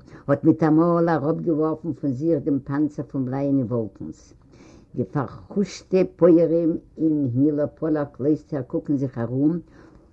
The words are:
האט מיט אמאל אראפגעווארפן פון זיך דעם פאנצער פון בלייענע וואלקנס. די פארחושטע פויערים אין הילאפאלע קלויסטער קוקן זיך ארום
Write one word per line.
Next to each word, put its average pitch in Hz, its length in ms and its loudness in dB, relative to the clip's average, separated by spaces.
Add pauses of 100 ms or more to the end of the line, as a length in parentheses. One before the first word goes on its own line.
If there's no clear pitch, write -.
(280)
האט 139 160 0
מיט 160 200 4
אמאל 170 460 4
אראפגעווארפן 156 840 -2
פון 143 180 -4
זיך 147 320 -2
דעם 135 160 0
פאנצער 143 460 -4
פון 135 200 -6
בלייענע 139 380 0
וואלקנס. 113 680 -6 (600)
די 123 80 -2
פארחושטע - 1000 -4 (140)
פויערים 165 600 4 (200)
אין 151 360 0
הילאפאלע 147 720 0
קלויסטער 143 560 -4
קוקן 147 360 -4
זיך 127 200 -6
ארום 135 420 0 (540)